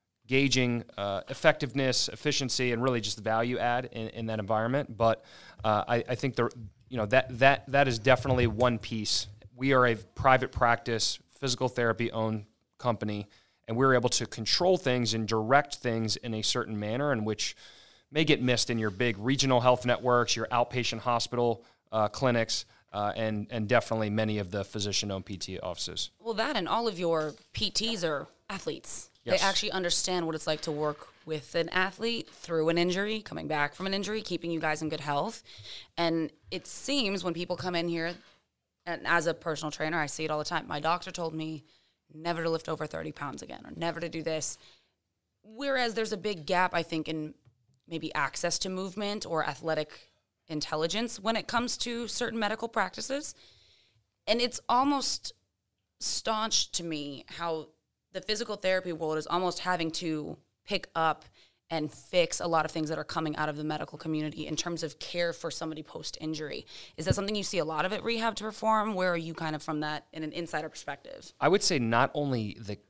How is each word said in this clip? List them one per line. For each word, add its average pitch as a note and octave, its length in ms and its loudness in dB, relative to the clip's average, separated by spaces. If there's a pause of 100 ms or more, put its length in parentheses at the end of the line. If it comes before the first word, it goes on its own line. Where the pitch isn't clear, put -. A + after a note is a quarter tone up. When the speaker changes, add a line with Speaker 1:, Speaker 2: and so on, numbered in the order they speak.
(280)
Speaker 1:
gauging, B2+ 560 4 (120)
uh, G2 320 -2
effectiveness, C3+ 800 2
efficiency, C3 640 0
and A#2 120 0
really B2 180 2
just G#2 180 -4
value A2+ 380 0
add A#2+ 340 0
in, A2 180 -8
in A2+ 180 -6
that A2 100 -2
environment. A2+ 580 0
But, A2+ 300 4 (380)
uh, G#2+ 240 2
I, A#2+ 80 2 (120)
I B2+ 80 -2
think C3 200 -2
there, A#2+ 160 2 (360)
you B2+ 100 -6
know, A2 100 0
that, B2+ 320 2
that, C3+ 320 8
that C#3 160 6
is A#2 100 2
definitely B2 480 6
one A#2 320 4
piece. - 480 -2 (300)
We C3+ 180 2
are B2+ 120 8
a A#2 100 4
private C3 560 4
practice, A#2 680 2 (200)
physical B2+ 280 0
therapy A#2 440 2
owned A2 340 -2 (340)
company, G#2+ 480 -2 (400)
and A2+ 100 -2
we're C3 160 6
able A#2+ 160 4
to - 160 0
control F3 520 2
things B2 360 2
and A2+ 140 0
direct A#2 480 4
things A2+ 400 0
in A#2 180 -6
a A2 80 -2
certain A2 380 0
manner, B2 340 -2
in A2 100 0
which G#2+ 320 -2 (540)
may D#3 140 2
get D3 180 4
missed B2 300 2
in A#2 80 0
your A2 100 2
big G#2 300 0
regional C3 400 4
health B2 260 6
networks, A#2+ 500 4
your A2+ 120 -2
outpatient A#2+ 520 0
hospital, A#2 640 2 (280)
uh, G#2+ 160 4
clinics, A#2+ 580 0 (280)
uh, G#2 220 0
and, G#2+ 360 -2
and A2 160 -2
definitely A2 420 2
many G#2+ 300 0
of F#2 120 -4
the G2+ 120 -2
physician-owned G2 640 -2
P G2 120 -10
T F2+ 220 -8
offices. - 500 -6 (100)
Speaker 2:
Well, A3+ 160 -8
that B3 200 -2
and F3+ 120 -2
all A#3 200 0
of F#3 100 -2
your D#3+ 360 0 (180)
P G3+ 180 -2
Ts A3 340 -2
are D3+ 240 -2 (220)
athletes. - 600 -4 (140)
Speaker 1:
Yes. F#3 160 2
Speaker 2:
They G3 80 4
actually G3 240 0
understand F3+ 540 0
what D#3+ 100 0
it's D#3 120 -4
like D#3 140 0
to E3 100 -4
work D3 360 -2 (180)
with D#3 300 -8
an C3+ 140 2
athlete G3 580 -2
through D#3+ 420 0
an E3 80 4
injury, G3 440 2
coming D#3+ 260 -8
back D3 260 0
from F#3 120 -8
an F#3+ 80 -2
injury, G3+ 280 -2
keeping E3+ 300 -4
you D#3+ 80 -2
guys D#3 220 -2
in D#3 80 -2
good D3+ 100 -4
health. D3 440 -2 (520)
And E3 360 0 (200)
it F3+ 160 -8
seems G#3 560 -2
when F3 100 -2
people F3 220 -4
come F3+ 180 -4
in E3+ 140 0
here, E3+ 280 -2 (720)
and E3 220 -6
as E3 200 4
a D#3+ 60 2
personal D#3 380 -6
trainer, D#3 260 -2
I D3 100 0
see D#3+ 180 -4
it D#3 40 -2
all D3+ 100 -2
the D3+ 40 -4
time. D#3+ 240 -4
"My D3 140 -4
doctor E3+ 280 0
told E3 240 -6
me D#3+ 300 -6 (500)
never E3 300 -4
to E3 60 0
lift D#3+ 180 -2
over D#3 180 -4
thirty D#3 280 -8
pounds C#3+ 280 -10
again, - 240 -14
or - 120 -16
never E3 240 -4
to E3+ 80 -6
do D#3+ 120 -8
this." D#3 360 -4 (840)
Whereas A#3+ 520 -2
there's A3 180 -2
a G#3 60 -2
big F3 280 -4
gap, F3+ 280 2
I E3+ 100 0
think, D#3+ 240 -4
in D#3 260 -6 (540)
maybe D#3+ 260 -6
access D3+ 460 0
to G3 100 -2
movement G3 560 -6
or D#3+ 220 -2
athletic D#3 640 -4 (380)
intelligence E3 680 -2
when G#3+ 200 -2
it - 100 -4
comes A#3+ 300 0
to A#3 320 -4
certain A3+ 280 -2
medical A3 300 -2
practices. A3+ 640 -4 (920)
And A#3+ 140 2
it's B3 260 0
almost C4+ 640 2 (720)
staunch - 720 0
to E3+ 100 -4
me D3 460 -6
how E3 400 -4 (420)
the F#3+ 80 -8
physical G#3+ 380 -4
therapy F#3 340 2
world D#3 260 -2
is D#3 80 -2
almost F3 340 0
having E3+ 300 0
to D#3+ 480 -4 (280)
pick - 280 -4
up D#3+ 300 2 (480)
and D#3 200 -2
fix - 480 2
a F3 60 -2
lot E3 180 4
of D3+ 60 -2
things D#3 200 -2
that D#3 100 -4
are D3+ 40 -6
coming D#3+ 340 -2
out D3+ 120 0
of D3 80 -6
the D3+ 60 -6
medical D3+ 340 -4
community D3+ 480 -4
in D3+ 100 -4
terms E3+ 280 -4
of D3 160 -8
care E3+ 340 -2
for E3 160 -8
somebody D#3 320 -6
post-injury. D#3 880 -8 (280)
Is D#3 100 -6
that C#3+ 100 4
something G3+ 180 -2
you G#3 80 -2
see F#3 160 -2
a D#3 80 2
lot D#3 200 0
of F#3 60 -2
at G#3 120 -4
Rehab A3+ 320 0
to B3 80 -6
Perform? G#3+ 500 2
Where F#3 180 2
are E3+ 60 0
you E3 160 -6
kind D#3 220 -4
of D3 80 -8
from D3+ 160 -2
that D3+ 340 -4
in D#3+ 80 -10
an D3+ 100 -6
insider D#3+ 380 -4
perspective? - 720 -12
Speaker 1:
I C#3 80 4
would G3 160 6
say D#3+ 160 4
not A#2 340 6
only B2+ 460 0
the G#2 180 -8 (120)